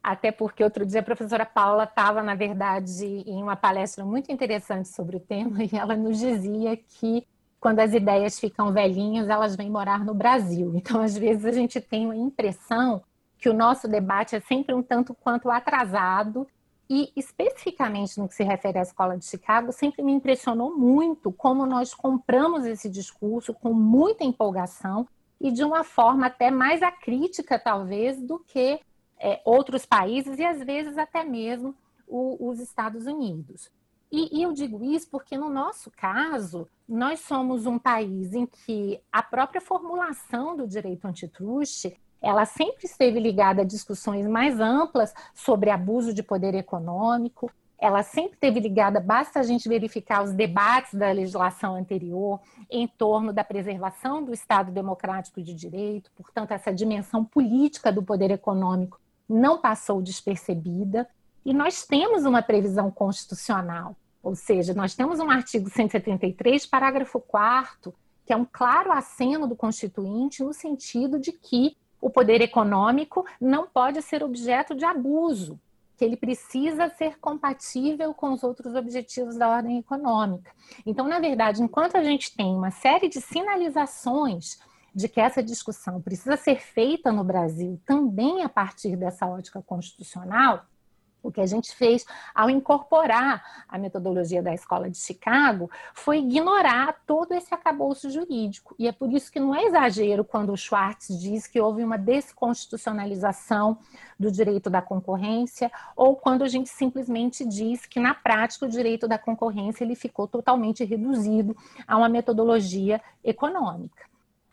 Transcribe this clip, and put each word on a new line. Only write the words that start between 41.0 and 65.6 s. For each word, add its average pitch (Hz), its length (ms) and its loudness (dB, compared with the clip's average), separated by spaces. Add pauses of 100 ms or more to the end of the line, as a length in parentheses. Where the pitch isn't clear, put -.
antitruste, 196 920 -8 (220)
ela 208 240 2
sempre 359 420 -4
esteve 240 320 2
ligada 196 440 4
a - 20 2
discussões 202 640 -6
mais 226 340 2
amplas 240 520 2 (220)
sobre 208 360 2
abuso 214 440 0
de 208 80 -4
poder 190 320 -2
econômico, 196 960 -4 (280)
ela 202 240 2
sempre 349 320 -4
esteve 247 240 2
ligada, 202 400 2
basta 226 400 2
a 269 40 2
gente 233 260 0
verificar 214 560 0
os 196 80 -4
debates 208 640 2
da 202 180 2
legislação 190 600 -2
anterior 185 680 -4 (300)
em 240 180 -2
torno 214 460 0
da 208 100 0
preservação 202 800 -6
do 247 80 -8
Estado 196 400 0
democrático 185 720 -6
de 170 100 -12
direito, 190 640 -8
portanto, 214 360 -8
essa 196 200 -4
dimensão 214 500 -2
política 254 720 2
do 196 100 -2
poder 196 280 0
econômico 185 680 0 (300)
não 269 300 4
passou 214 420 0
despercebida, 185 1080 -4 (360)
e 269 80 0
nós 294 320 0
temos 349 400 2
uma 247 180 4
previsão 196 480 2
constitucional, 180 1040 -4 (260)
ou 185 120 -6
seja, 185 400 0
nós 185 200 -2
temos 311 260 0
um 311 100 -2
artigo 233 400 0